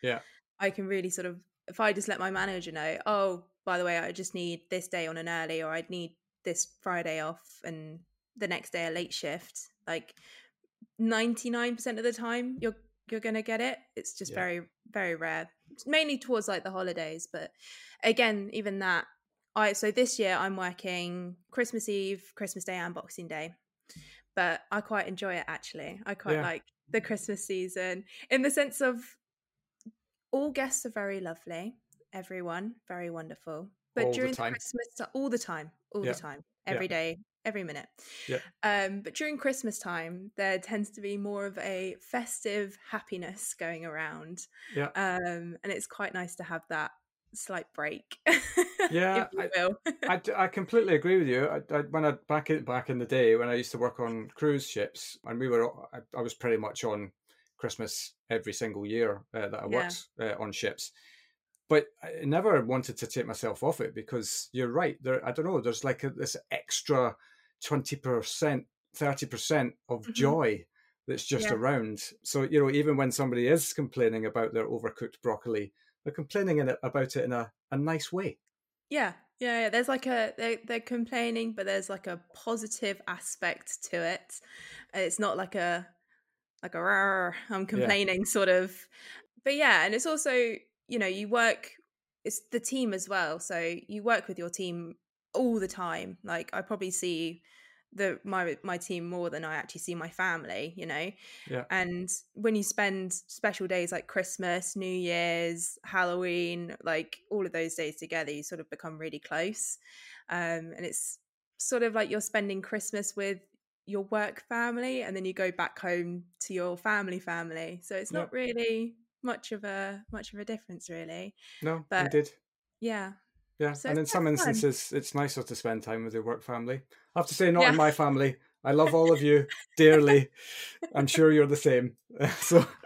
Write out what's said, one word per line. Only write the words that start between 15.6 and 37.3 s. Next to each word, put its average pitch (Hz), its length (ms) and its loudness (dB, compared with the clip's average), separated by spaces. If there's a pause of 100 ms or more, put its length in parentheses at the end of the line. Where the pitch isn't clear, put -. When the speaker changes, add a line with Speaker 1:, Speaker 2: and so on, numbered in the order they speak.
Speaker 2:
mainly 294 320 2
towards, 233 300 -2
like, 190 160 -2
the 190 60 -6
holidays. 170 600 -6
But 160 220 -10 (500)
again, 220 500 2
even 202 280 -4
that, 185 260 0 (500)
I, 214 160 4
so 214 180 0
this 247 280 4
year 185 200 4
I'm 190 180 0
working 180 800 -6 (140)
Christmas 233 380 -2
Eve, 196 480 -4
Christmas 190 280 -8
Day 185 120 -6
and 170 180 -6
Boxing 170 340 -12
Day. 165 260 -8 (840)
But 175 240 2 (100)
I 208 120 -2
quite 208 260 -2
enjoy 185 260 -4
it, 170 140 -4
actually. 160 580 -10
I 202 80 -4
quite 196 200 0
Speaker 1:
Yeah. 156 80 0
Speaker 2:
like 165 200 -4 (280)
the 220 100 2
Christmas 202 440 -4
season 185 600 -4 (260)
in 262 120 4
the 285 100 6
sense 285 280 0
of 247 360 0 (1120)
all 285 220 0
guests 269 340 -2
are 226 40 -6
very 196 300 -4
lovely, 175 540 -10 (380)
everyone, 185 640 -8 (100)
very 175 240 -8
wonderful. 160 600 -10 (240)
But 247 100 2
Speaker 1:
All 247 80 4
the 240 40 0
Speaker 2:
during 254 160 0
the - 40 -6
Speaker 1:
time. 120 160 -2
Speaker 2:
Christmas - 340 -8 (100)
ti-, - 160 -8
all 269 160 -2
the 233 100 0
time, 160 340 -8 (180)
all 208 140 -4
Speaker 1:
Yeah. 123 80 0
Speaker 2:
the 127 80 -4
time, 147 240 -14 (220)
Speaker 1:
Yeah. 190 80 -2
Speaker 2:
every 190 140 -2
day, 165 300 -4 (260)